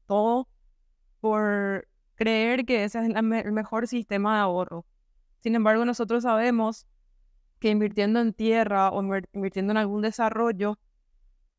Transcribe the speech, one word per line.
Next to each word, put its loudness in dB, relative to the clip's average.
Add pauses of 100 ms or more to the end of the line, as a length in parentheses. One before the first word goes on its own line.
todo 2 (720)
por 0 (300)
creer 0
que 0
ese -4
es 0
la 0
me-, 0
el -4
mejor -4
sistema -2
de 2
ahorro. -2 (540)
Sin 0
embargo, 4
nosotros 0
sabemos 0 (720)
que 2
invirtiendo 2
en 0
tierra 2
o -2
inver-, -4
invirtiendo -4
en 0
algún -2
desarrollo, -2 (800)